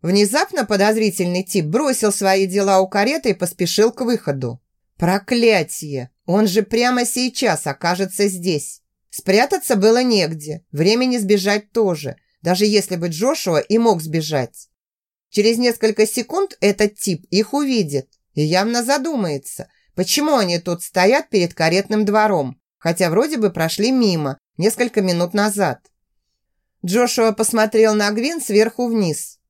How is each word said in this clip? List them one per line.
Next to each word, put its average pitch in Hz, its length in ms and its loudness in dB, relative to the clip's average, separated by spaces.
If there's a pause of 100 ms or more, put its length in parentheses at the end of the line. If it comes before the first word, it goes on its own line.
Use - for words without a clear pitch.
Внезапно 208 640 2
подозрительный 202 760 0
тип 185 220 -2
бросил 220 460 0
свои 196 360 2
дела 196 320 2
у 190 80 2
кареты 233 420 0
и 196 40 2
поспешил 180 580 0
к 226 100 -8
выходу. 139 600 -4 (360)
Проклятье! 180 1120 0 (160)
Он 208 220 2
же 202 160 0
прямо 240 420 0
сейчас 240 640 -2
окажется 185 600 -2
здесь. 180 540 -4 (280)
Спрятаться 254 680 0
было 226 280 4
негде, 160 680 -2
времени 233 460 2
сбежать 208 540 0
тоже, 165 460 -2 (260)
даже 180 220 2
если 202 320 0
бы 170 100 -4
Джошуа 175 520 0
и 208 200 0
мог 214 220 2
сбежать. 156 680 -4 (600)
Через 220 280 2
несколько 226 480 0
секунд 311 540 -4
этот 208 360 0
тип 175 360 -6
их 208 220 0
увидит 220 560 -2 (260)
и 147 80 0
явно 202 400 0
задумается, 247 880 -4 (260)
почему 294 400 0
они 175 240 0
тут 175 240 -6
стоят 220 460 0
перед 175 260 0
каретным 196 500 0
двором, 202 560 0 (160)
хотя 170 320 0
вроде 269 280 0
бы 214 120 2
прошли 170 420 -2
мимо 175 460 0 (200)
несколько 220 440 0
минут 175 320 0
назад. 202 560 -2 (960)
Джошуа 226 460 2
посмотрел 220 640 2
на 208 160 0
Гвин 269 300 -4
сверху 226 460 0
вниз. 202 520 -2 (100)